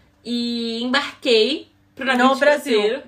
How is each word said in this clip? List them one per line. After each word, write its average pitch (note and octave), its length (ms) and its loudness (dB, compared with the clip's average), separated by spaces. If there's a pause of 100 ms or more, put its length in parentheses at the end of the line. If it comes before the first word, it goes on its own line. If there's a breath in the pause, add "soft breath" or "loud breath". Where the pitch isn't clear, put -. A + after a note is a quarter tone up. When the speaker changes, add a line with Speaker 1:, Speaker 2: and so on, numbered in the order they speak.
(240 soft breath)
Speaker 1:
E A#3 600 -6
embarquei B3+ 840 0 (280)
pro C4 100 -8
navio B3 220 2
Speaker 2:
No C4+ 80 4
Speaker 1:
de B3+ 40 -8
Speaker 2:
Brasil. C#4+ 400 2
Speaker 1:
cruzeiro. A3+ 280 -2